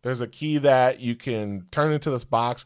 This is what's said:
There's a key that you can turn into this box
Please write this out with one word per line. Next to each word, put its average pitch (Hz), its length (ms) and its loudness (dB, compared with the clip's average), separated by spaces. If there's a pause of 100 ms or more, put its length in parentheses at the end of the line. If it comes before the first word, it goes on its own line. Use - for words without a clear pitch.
There's 123 180 -4
a 120 60 -4
key 151 320 -4
that 131 420 4
you 120 140 -4
can 104 560 -6
turn 151 220 0
into 151 180 -2
this 123 140 -4
box 120 420 -2